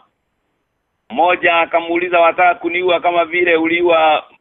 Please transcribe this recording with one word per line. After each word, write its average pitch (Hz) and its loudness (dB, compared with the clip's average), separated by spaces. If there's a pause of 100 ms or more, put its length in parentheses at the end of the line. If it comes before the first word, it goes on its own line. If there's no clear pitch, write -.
(1120)
mmoja 170 0
akamuuliza, 170 -2
"Wataka 170 2
kuniua 175 -2
kama 175 0
vile 175 -2
uliua 165 0 (160)